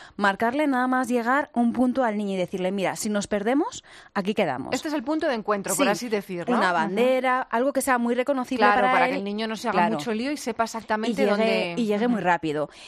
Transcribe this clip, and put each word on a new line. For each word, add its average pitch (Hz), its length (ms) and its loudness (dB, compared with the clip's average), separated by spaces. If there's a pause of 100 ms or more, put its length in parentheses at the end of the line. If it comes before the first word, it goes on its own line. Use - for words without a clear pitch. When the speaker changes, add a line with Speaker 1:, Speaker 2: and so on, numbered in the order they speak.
(160)
Speaker 1:
marcarle 226 500 0
nada 254 220 2
más 254 220 0
llegar 247 440 0
un 233 200 2
punto 254 320 2
al 208 120 0
niño 202 180 -2
y - 20 -2
decirle, 185 340 -2
"Mira, 180 240 0
si 214 140 -4
nos 202 180 -2
perdemos, 254 560 -2 (300)
aquí 202 200 -2
quedamos". 135 400 -2
Speaker 2:
Este 285 140 -4
es 294 60 -6
el 294 100 -2
punto 311 240 -2
de 277 60 0
encuentro, 208 420 -2
por 277 140 2
Speaker 1:
Sí, - 0 -
Speaker 2:
así - 180 -2
decirlo. 196 480 -2
Speaker 1:
una 202 120 2
Speaker 2:
Ujú. 180 80 2
Speaker 1:
bandera, 254 680 2
algo 254 320 0
que 269 80 0
sea 254 160 2
muy 233 160 0
reconocible 247 500 -2
Speaker 2:
Claro, 208 180 6
Speaker 1:
para 254 100 4
Speaker 2:
para - 140 4
Speaker 1:
él. - 80 0
Speaker 2:
que 185 40 -4
el 190 60 -6
niño 208 240 -4
no 220 80 -6
se 233 140 -6
haga 190 100 2
Speaker 1:
Claro. 220 180 2
Speaker 2:
mucho 220 160 -4
lío 240 180 -2
y 294 60 -4
sepa 226 280 -2
exactamente 220 480 -2
Speaker 1:
Y - 20 -4 (100)
llegue, 202 60 2
Speaker 2:
dónde. 214 460 0
Speaker 1:
y 240 100 0
llegue 208 200 0
muy 233 120 0
Speaker 2:
Ujú. 170 60 -2
Speaker 1:
rápido. 156 440 0 (180)